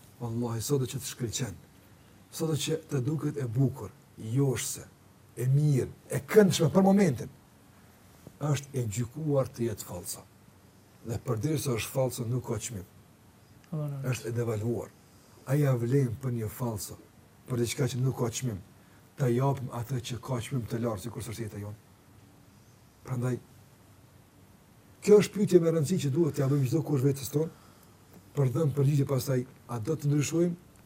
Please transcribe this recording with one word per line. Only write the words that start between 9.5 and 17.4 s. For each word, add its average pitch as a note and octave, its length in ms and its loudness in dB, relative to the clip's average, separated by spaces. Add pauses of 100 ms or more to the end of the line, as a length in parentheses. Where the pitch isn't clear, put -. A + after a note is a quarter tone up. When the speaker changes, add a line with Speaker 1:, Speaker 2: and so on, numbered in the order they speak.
Speaker 1:
të A#2 180 -2
jetë - 180 -10
falsa. - 360 -12 (840)
Dhe A2+ 220 -4
përderisa C3+ 480 0
është - 160 -4
falsa, C3 360 -2
nuk B2 200 -2
ka A2 120 -2
çmim. F#2+ 260 -10 (840)
Speaker 2:
Allah D3+ 200 -4
na C3+ 200 -4
Speaker 1:
Është A2+ 180 -4
e A#2 60 -4
devalvuar. A2+ 540 -2 (560)
Ai C#3+ 160 2
ja C3+ 160 4
vlen A#2 440 2
për A#2+ 180 -4
një G#2+ 100 -4
falsa, - 460 -6 (540)